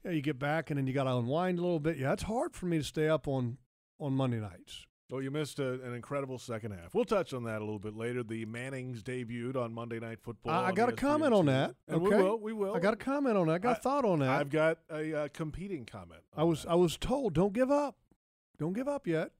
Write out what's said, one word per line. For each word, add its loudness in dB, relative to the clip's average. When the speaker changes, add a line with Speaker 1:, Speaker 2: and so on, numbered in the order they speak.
Speaker 1:
you -8
know, -2
you 0
get -2
back, -2
and 0
then 2
you 0
gotta 2
unwind 0
a -2
little 2
bit. 0
Yeah, 0
it's -2
hard -2
for -8
me 0
to 0
stay 0
up 2
on, -2
on -2
Monday 0
nights. -14
Speaker 2:
Well, -6
you -6
missed -4
a, 0
an -8
incredible -6
second -8
half. -10
We'll 4
touch 0
on -6
that -4
a -4
little -4
bit -8
later. -4
The -6
Mannings -8
debuted -6
on -2
Monday -8
Night -10
Football -6
Speaker 1:
I, 2
I 2
Speaker 2:
on 0
Speaker 1:
got 2
a 0
Speaker 2:
E -4
S -8
P 0
N 4
two. 4
Speaker 1:
comment 4
on 8
that, 2
Speaker 2:
And 0
we 2
Speaker 1:
okay? 8
Speaker 2:
will, 2
we -6
will. -2
Speaker 1:
I 2
got 2
a -2
comment 2
on 4
that. 4
I 2
got 2
a -10
Speaker 2:
I, -14
Speaker 1:
thought 2
on 4
that. 4
Speaker 2:
I've 2
got 2
a, -4
uh, -2
competing -8
comment -16
Speaker 1:
I 0
Speaker 2:
on 6
Speaker 1:
was, 2
Speaker 2:
that. -2
Speaker 1:
I 4
was 6
told, 0
"Don't 4
give 2
up. 2
Don't -2
give -2
up -4
yet." 0